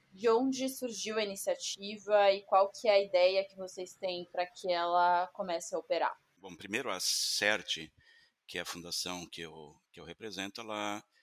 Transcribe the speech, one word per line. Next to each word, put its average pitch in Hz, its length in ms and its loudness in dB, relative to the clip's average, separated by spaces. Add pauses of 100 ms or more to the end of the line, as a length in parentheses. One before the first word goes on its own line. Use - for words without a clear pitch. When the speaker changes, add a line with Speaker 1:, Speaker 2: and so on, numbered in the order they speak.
(120)
Speaker 1:
De 196 160 -2
onde 254 400 2
surgiu 220 480 -6
a 220 80 2
iniciativa 202 1080 2
e 196 100 -4
qual 196 280 4
que - 180 -4
é 208 40 8
a 202 100 8
ideia 185 420 4
que 196 120 -16
vocês 185 380 -10
têm 180 380 -6
pra 180 140 -2
que 185 240 -6
ela 175 580 4
comece 185 460 -6
a 175 40 -2
operar? 160 360 0 (220)
Speaker 2:
Bom, 92 180 -16
primeiro 107 360 -4
a 92 80 -2
cert, - 920 0 (560)
que - 120 -8
é 87 40 -2
a 85 40 -14
fundação 87 640 -8
que - 120 -12
eu, 78 340 -14 (160)
que - 80 -20
eu 80 40 -18
represento, 98 560 -10
ela 104 420 -6 (200)